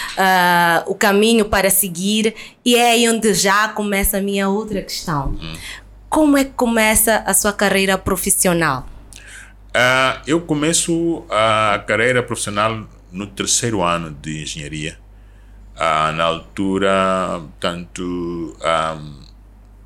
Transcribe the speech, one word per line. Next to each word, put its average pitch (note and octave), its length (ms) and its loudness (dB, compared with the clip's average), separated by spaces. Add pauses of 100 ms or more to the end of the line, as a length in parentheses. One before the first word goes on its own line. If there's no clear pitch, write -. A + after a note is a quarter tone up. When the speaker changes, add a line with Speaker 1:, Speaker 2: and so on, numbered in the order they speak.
(180)
Speaker 1:
ah, F3 680 4
o G3 80 -4
caminho G#3+ 500 4
para G3 260 2
seguir. G3+ 640 0 (300)
E A#3+ 100 4
é A#3+ 180 4
aí A#3 160 4
onde A3 260 2
já G3 340 2
começa G3+ 500 -2
a - 40 0
minha G3 260 -2
outra G#3 320 -4
questão. - 600 -6
Speaker 2:
Hum. D#2+ 160 -10 (520)
Speaker 1:
Como D4+ 300 4
é C4+ 60 2
que C4+ 80 -10
começa A3 640 2 (100)
a F#3+ 80 -2
sua G#3 180 2
carreira F#3+ 460 2
profissional? E3+ 880 0 (840)
Speaker 2:
Ah, B2+ 520 2
eu D#3+ 140 0
começo E3 920 -2
a G#2+ 560 2
carreira A#2+ 360 2
profissional A2 640 -2 (240)
no F#2+ 160 -8
terceiro A2 560 -2
ano E2+ 280 0
de D2+ 320 -10
engenharia. D2+ 560 -10 (760)
Ah, D#2 360 2
na E2 120 -2
altura, F#2+ 1160 0 (160)
tanto, F2 1040 -6
ah, D#2+ 360 -2 (880)